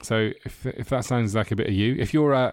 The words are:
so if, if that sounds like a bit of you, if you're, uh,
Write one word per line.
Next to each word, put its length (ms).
so 300
if, 200
if 240
that 140
sounds 320
like 160
a 60
bit 100
of 60
you, 260
if 140
you're, 200
uh, 200